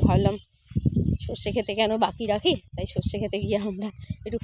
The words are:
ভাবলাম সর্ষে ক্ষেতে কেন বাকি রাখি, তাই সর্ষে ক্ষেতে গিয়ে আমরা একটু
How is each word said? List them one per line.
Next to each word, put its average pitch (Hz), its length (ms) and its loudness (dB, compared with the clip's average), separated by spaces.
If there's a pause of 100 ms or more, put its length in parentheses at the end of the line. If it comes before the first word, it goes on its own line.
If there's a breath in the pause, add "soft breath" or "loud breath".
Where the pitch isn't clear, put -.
ভাবলাম 190 300 4 (880)
সর্ষে - 300 -6
ক্ষেতে 214 200 -2
কেন 214 180 2 (120)
বাকি 196 220 0
রাখি, 208 260 2 (200)
তাই 185 140 -6
সর্ষে - 320 -2
ক্ষেতে 202 260 -2
গিয়ে 208 140 2 (100)
আমরা 202 200 -4 (380 loud breath)
একটু 220 180 -4